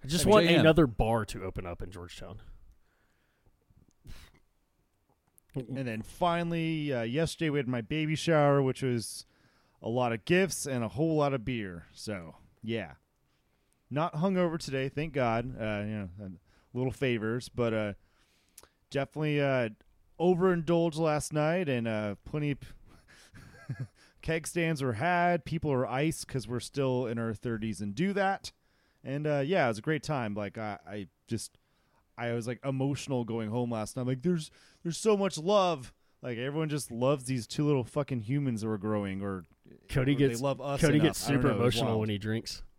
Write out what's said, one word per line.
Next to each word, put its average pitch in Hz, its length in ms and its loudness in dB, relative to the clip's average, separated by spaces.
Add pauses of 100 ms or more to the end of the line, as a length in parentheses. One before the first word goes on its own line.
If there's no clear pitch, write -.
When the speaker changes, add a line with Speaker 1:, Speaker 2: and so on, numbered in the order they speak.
Speaker 1:
I - 40 -10
just 165 180 0
Speaker 2:
Hey, 190 60 4
Speaker 1:
want 208 160 10
Speaker 2:
J 170 80 8
M. 156 60 8
Speaker 1:
another 156 260 8
bar 113 380 2
to 92 180 -10
open 92 240 -6
up 87 160 -8
in 87 80 -12
Georgetown. 87 500 -14 (3250)
Speaker 3:
And 131 320 -6
then 110 140 -6
finally, 165 920 -2
uh, 120 100 -2
yesterday 151 460 -2
we 143 100 0
had 123 80 -2
my 123 120 -2
baby 151 360 -2
shower, 143 460 4
which 131 220 0
was 123 420 -4 (560)
a - 60 -8
lot 123 240 0
of 113 140 -6
gifts 175 400 2
and 127 180 -2
a 107 60 -4
whole 156 260 0
lot 143 180 4
of 120 120 -4
beer. 101 480 -6
So, 87 420 -10 (260)
yeah. 107 320 -4 (960)
Not 135 260 -2
hungover 175 440 2
today, 135 300 -4
thank 156 240 -6
God. 120 320 2 (120)
Uh, 110 60 -6 (220)
you 107 100 -4
know, 101 140 -6 (120)
uh, 98 60 -10 (460)
little 127 180 -2
favors, 117 560 -2
but, 117 260 0
uh, 104 200 -2 (1000)
definitely, 147 480 -2
uh, 131 300 2 (500)
overindulged 170 800 2
last 151 340 0
night, 156 380 0
and, 117 180 0
uh, 107 280 -2 (100)
plenty 147 260 -2
of 139 60 -2 (1120)
<laughs> 123 180 -8 (340)
keg 160 260 -2
stands 160 360 0
were 127 100 0
had. 175 520 2
People 151 260 -2
are 127 160 2
iced 143 400 0
'cause 113 220 -6
we're 120 100 -2
still 131 480 0
in 117 100 -4
our 113 160 -2
thirties 110 460 -4
and 101 160 -6
do 180 160 0
that. 190 400 -2 (540)
And, 143 200 -4
uh, 147 200 2
yeah, 170 200 2
it 120 40 4
was 107 80 -2
a 107 60 -10
great 156 200 -2
time. 123 300 -4
Like, 101 240 -6
I, 107 280 -6
I 98 220 -8 (200)
just, - 300 -6 (600)
I 117 140 -2
was, 117 160 -4
like, 123 180 -6
emotional 135 580 -2
going 113 280 -2
home 120 200 -2
last 107 240 -4
night. 131 80 -4
I'm 123 40 -2
like, 127 160 -2
"There's, 170 260 0 (340)
there's 170 140 -4
so 214 180 4
much 196 220 0
love." 170 560 2 (300)
Like, 123 160 -4
everyone 143 300 -2
just 147 200 -4
loves 127 360 0
these 127 200 -2
two - 220 -2
little 139 160 4
fucking 131 380 -4
humans 123 400 -2
that 113 60 -4
we're 107 100 -2
growing, 101 440 -2
or, 95 220 -6 (460)
Speaker 1:
Cody 135 240 2
Speaker 3:
or 139 40 2
they 139 120 4
Speaker 1:
gets, 117 120 -2
Speaker 3:
love 135 200 -2
us 139 200 -2
Speaker 1:
Cody 147 140 6
Speaker 3:
enough. 151 120 6
Speaker 1:
gets - 200 0
Speaker 3:
I 143 60 2
don't 131 80 2
Speaker 1:
super 147 80 2
Speaker 3:
know, 123 40 0
it - 40 -2
was 120 180 2
Speaker 1:
emotional 113 160 0
Speaker 3:
wild. 110 80 2
Speaker 1:
when 107 100 0
he 101 80 -2
drinks. 107 460 -6 (160)